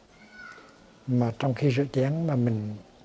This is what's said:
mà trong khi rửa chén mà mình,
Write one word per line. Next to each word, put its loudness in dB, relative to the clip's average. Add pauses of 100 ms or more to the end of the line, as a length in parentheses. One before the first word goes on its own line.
(1080)
mà 2
trong 0
khi 2
rửa 0
chén 0
mà 0
mình, 0 (300)